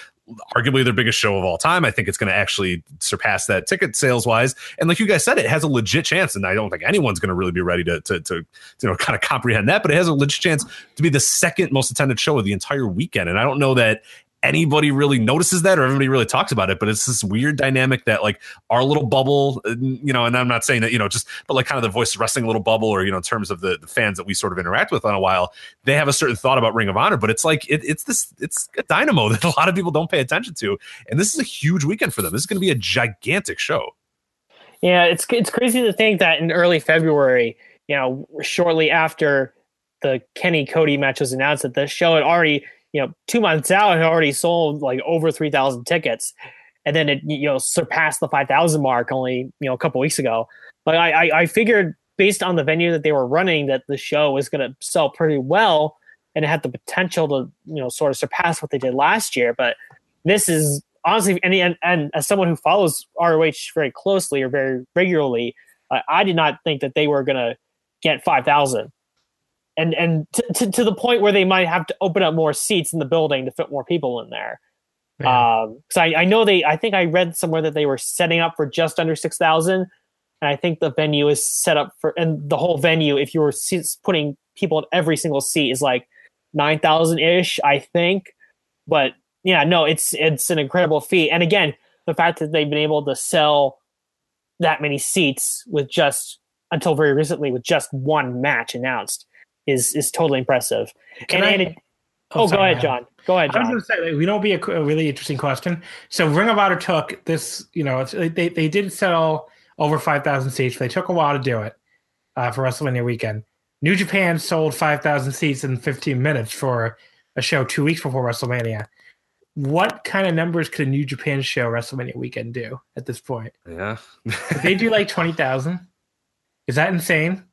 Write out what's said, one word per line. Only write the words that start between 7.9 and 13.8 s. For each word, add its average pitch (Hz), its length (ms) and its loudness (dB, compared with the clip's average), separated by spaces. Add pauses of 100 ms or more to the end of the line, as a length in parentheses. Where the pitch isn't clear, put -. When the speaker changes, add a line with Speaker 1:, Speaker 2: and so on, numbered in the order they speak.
Speaker 1:
to, 92 180 -4
to, 87 160 -6
you - 540 -6
know, 95 60 0
kinda - 220 -2
comprehend 117 520 0
that, 196 120 2
but 160 80 2
it 147 60 4
has 175 120 4
a 160 60 2
legit 139 260 0
chance 160 240 0 (340)
to - 40 -2
be 165 80 4
the 139 100 2
second - 520 0
most 135 180 0
attended 131 300 0
show 151 180 2
of 104 80 0
the 101 80 0
entire 131 340 -4
weekend. 95 400 -2
And 92 120 0
I 113 40 2
don't 139 140 0
know 139 160 2
that 113 300 2 (380)